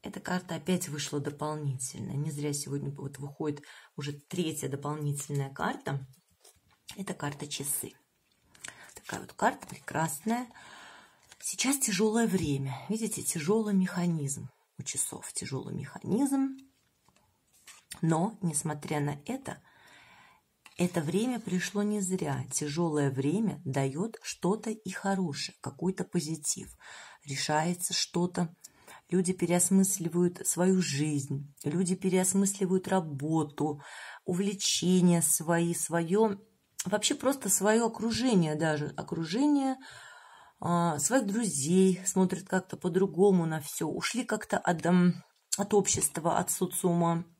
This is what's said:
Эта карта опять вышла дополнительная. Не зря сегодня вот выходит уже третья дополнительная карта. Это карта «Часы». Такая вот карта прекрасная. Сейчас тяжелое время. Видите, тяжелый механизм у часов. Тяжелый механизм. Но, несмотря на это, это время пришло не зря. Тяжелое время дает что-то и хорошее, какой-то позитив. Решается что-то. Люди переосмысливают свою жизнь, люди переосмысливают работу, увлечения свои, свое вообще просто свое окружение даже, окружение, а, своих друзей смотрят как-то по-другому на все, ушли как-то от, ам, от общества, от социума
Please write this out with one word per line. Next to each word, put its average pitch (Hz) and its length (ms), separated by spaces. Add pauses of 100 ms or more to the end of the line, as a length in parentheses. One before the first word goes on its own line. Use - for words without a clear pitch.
Эта 196 180
карта 180 340
опять 180 340
вышла 147 300
дополнительная. 147 960
Не 151 140
зря 147 220
сегодня 143 380
вот 139 280
выходит 147 440 (340)
уже 143 160
третья 156 560
дополнительная 143 840
карта. 143 540 (920)
Это - 180
карта 147 320
«Часы». - 480 (1000)
Такая - 260
вот - 120
карта 254 340
прекрасная. 220 800 (920)
Сейчас 269 380
тяжелое 220 480
время. 143 520 (100)
Видите, 214 340
тяжелый 208 520
механизм 175 760 (300)
у - 40
часов. - 500
Тяжелый - 420
механизм. 269 840 (1400)
Но, 165 400
несмотря 151 580
на 143 260
это, - 360 (1120)
это 175 240
время 220 400
пришло 185 420
не 208 180
зря. 175 500
Тяжелое 151 600
время 147 540
дает 139 580
что-то 214 480
и 214 200
хорошее, 190 720
какой-то 180 440
позитив. 160 720 (480)
Решается 156 720
что-то. 175 600 (540)
Люди 180 240
переосмысливают 175 1120
свою 185 340
жизнь, 143 720 (100)
люди 175 300
переосмысливают 185 960
работу, 151 920 (420)
увлечения 180 960
свои, 170 540
свое 185 640 (480)
вообще 208 280
просто 269 340
свое 214 380
окружение 220 680
даже, 151 420
окружение, 262 800 (840)
а, 170 380
своих 233 280
друзей 185 800
смотрят 185 420
как-то - 280
по-другому 180 720
на 160 140
все, - 280
ушли - 360
как-то - 340
от, 170 280
ам, 180 280 (440)
от 202 160
общества, 170 640
от 180 120
социума 170 760 (160)